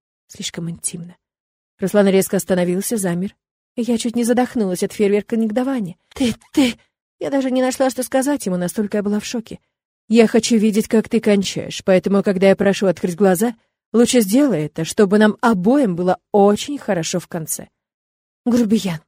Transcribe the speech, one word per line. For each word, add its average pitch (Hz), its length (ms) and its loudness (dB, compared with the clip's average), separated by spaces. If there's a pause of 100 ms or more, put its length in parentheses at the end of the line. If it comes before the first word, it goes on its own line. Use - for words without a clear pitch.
(260)
слишком - 420 -10
интимно. 170 480 -12 (600)
Руслан 202 300 2
резко 190 280 2
остановился, 180 640 -2
замер, 185 360 -4 (420)
и 247 60 -4
я 233 140 0
чуть 226 180 -4
не 233 100 0
задохнулась 220 580 0
от 190 100 -4
фейерверка 202 440 0
негодования. 226 600 -4 (180)
"Ты, 240 200 -2 (180)
ты!" 254 220 2 (440)
Я 294 120 -6
даже 269 200 0
не 254 120 0
нашла, 262 260 0
что 254 140 -4
сказать 269 420 -2
ему, 180 120 -4
настолько 196 420 -4
я 202 40 -2
была 208 160 -2
в 208 60 -6
шоке. 226 340 -10 (500)
"Я 220 180 4
хочу 226 320 2
видеть, 214 300 0
как 220 200 0
ты 226 120 0
кончаешь, - 640 -4
поэтому, 190 400 2
когда 190 280 2
я 190 60 4
прошу 196 320 0
открыть 175 280 -2
глаза, 202 380 2 (400)
лучше 240 260 4
сделай 208 460 2
это, 160 180 -6
чтобы 202 320 2
нам 214 240 4
обоим 226 560 2
было 180 220 0 (120)
очень 208 460 2
хорошо 175 440 -4
в - 60 -20
конце". - 420 -10 (760)
"Грубиян, 220 640 0